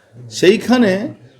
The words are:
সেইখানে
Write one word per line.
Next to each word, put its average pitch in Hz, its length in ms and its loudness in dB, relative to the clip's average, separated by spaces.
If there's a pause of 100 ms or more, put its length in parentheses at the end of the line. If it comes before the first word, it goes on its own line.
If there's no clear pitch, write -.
(300)
সেইখানে 214 840 0 (260)